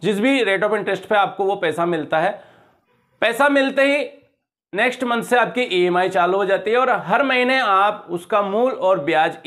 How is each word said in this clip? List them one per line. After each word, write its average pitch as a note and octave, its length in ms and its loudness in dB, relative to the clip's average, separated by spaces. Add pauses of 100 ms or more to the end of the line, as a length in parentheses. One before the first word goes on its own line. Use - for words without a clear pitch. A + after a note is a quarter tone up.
जिस G3+ 160 0
भी C4 260 2
rate G3 180 0
of G#3 140 0
interest F#3+ 280 -4
पे A3 100 -2
आपको G3 300 0
वो G3 100 0
पैसा E3+ 300 -2
मिलता D#3 340 -2
है, F#3 120 0 (920)
पैसा A#3 280 2
मिलते C4+ 340 2
ही C#4+ 200 0 (680)
नेक्स्ट B3 300 -2
मंथ A#3 200 -2
से B3 140 0
आपकी A3+ 260 0
ईएमआई F3+ 460 2
चालू F#3 280 2
हो G3+ 80 0
जाती G3 260 0
है A#3 60 2
और B3+ 120 2 (160)
हर G3+ 180 0
महीने C4 360 0
आप G#3 500 0
उसका F3 340 -2
मूल A3 280 0
और F#3 300 0
ब्याज D#3+ 460 0